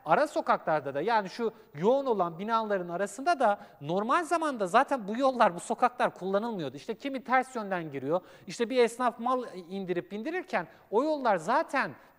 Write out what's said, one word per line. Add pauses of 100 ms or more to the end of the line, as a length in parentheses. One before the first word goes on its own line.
ara
sokaklarda
da
yani
şu (220)
yoğun
olan
binaların
arasında
da (220)
normal
zamanda
zaten
bu
yollar,
bu
sokaklar
kullanılmıyordu.
İşte
kimi
ters
yönden
giriyor, (260)
işte
bir
esnaf
mal (260)
indirip
bindirirken (240)
o
yollar
zaten (280)